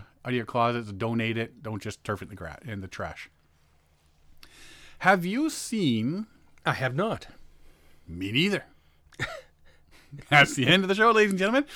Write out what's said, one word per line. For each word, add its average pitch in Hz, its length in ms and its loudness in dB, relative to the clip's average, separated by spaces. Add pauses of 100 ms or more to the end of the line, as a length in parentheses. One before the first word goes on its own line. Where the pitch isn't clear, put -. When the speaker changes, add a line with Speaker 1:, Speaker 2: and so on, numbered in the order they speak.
(240)
Speaker 1:
out 127 80 -8
of - 20 -2
your 120 120 -2
closets, 117 480 -2
donate 113 440 -2
it. - 240 -6
Don't 107 200 -8
just - 240 -10
turf 101 160 -4
it 95 40 -14
in 87 40 -16
the 98 60 -16
gra-, 85 300 -14
in 107 140 -8
the 92 80 -10
trash. - 420 -12 (1700)
Have 180 260 4
you 262 240 -2
seen 160 800 -2 (380)
Speaker 2:
I 156 80 0
have 127 220 -4
not. 196 320 -4 (800)
Speaker 1:
Me 90 240 -8
neither. 170 320 0 (560)
<laughs> - 1120 -16
That's 143 260 6
the 127 120 2
end 185 180 6
of - 20 -2
the 190 80 2
show, 220 160 6
ladies 214 200 6
and 190 80 0
gentlemen. 240 260 2 (100)